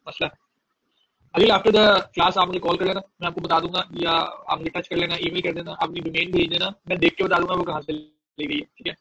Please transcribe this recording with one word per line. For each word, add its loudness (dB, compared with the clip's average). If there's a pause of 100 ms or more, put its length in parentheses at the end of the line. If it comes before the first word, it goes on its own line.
मसला -4
है। -16 (840)
अनिल, 6
after 4
the 6
class 0
आप 4
मुझे -4
कॉल 0
कर -2
लेना, -2 (200)
मैं -6
आपको -6
बता 2
दूंगा, -4
या 0
आप -2
मुझे -6
टच -6
कर -6
लेना, 0
ईमेल -2
कर -2
देना, -8
अपनी -4
डोमेन -4
भेज 2
देना, -4 (160)
मैं 0
देख 2
के -2
बता 2
दूंगा 0
वो 0
कहाँ -4
से -6
ली -10
गई -4
है, -2
ठीक -14
है? -6